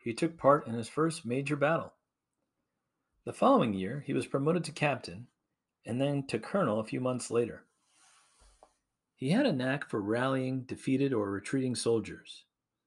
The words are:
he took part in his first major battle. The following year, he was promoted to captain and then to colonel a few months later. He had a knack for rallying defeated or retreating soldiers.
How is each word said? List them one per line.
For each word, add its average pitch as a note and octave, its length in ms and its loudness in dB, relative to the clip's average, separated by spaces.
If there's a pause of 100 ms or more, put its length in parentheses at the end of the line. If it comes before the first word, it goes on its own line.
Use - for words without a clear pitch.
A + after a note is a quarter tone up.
he A#2 140 -4
took E3 240 -2
part C#3 300 6
in A2+ 60 -4
his A#2 140 -6
first D#3 380 -2
major C#3 300 -2
battle. C#3 380 0 (1300)
The A#2 80 -6
following G3+ 420 4
year, G#2 320 -4
he C#3 60 -2
was C3+ 160 -2
promoted D#3 340 2
to D3 80 -8
captain B2 560 -4 (580)
and A#2+ 160 -2
then C#3+ 280 0
to A#2+ 100 0
colonel A2+ 400 0
a A2 60 -2
few C3 160 -6
months B2+ 320 -2
later. A2+ 320 0 (1500)
He C3 160 -2
had C4+ 160 4
a G#3 60 2
knack C3 380 -2
for A#2 100 -2
rallying C3 600 0
defeated C3+ 520 0
or G#2 160 0
retreating B2 460 -2
soldiers. - 680 -2 (420)